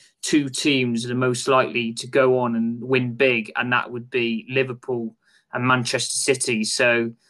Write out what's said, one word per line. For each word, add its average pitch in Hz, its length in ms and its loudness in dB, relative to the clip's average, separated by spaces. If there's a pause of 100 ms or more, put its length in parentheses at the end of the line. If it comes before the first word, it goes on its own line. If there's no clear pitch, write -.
(220)
two 143 260 2
teams 127 560 0
that 123 80 -6
are 123 40 -2
most 127 320 0
likely 120 460 2
to 120 140 -12
go 131 320 4
on 120 160 0
and 117 260 -2
win 127 340 0
big, 120 400 2
and 123 180 -2
that 120 180 -2
would 120 180 -10
be 117 380 -2
Liverpool 127 680 -4 (360)
and 123 160 -2
Manchester 123 500 0
City. 120 460 0
So 117 480 0 (180)